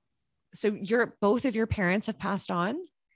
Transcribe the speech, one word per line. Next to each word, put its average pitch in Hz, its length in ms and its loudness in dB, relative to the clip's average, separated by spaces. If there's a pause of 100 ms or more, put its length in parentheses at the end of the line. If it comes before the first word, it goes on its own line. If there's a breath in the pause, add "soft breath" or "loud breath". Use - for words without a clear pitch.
(540)
so - 160 0
your, 214 520 0
both 220 240 4
of 226 100 0
your 220 120 0
parents 190 400 0
have 214 120 -8
passed 185 320 -2
on? 185 260 0 (380)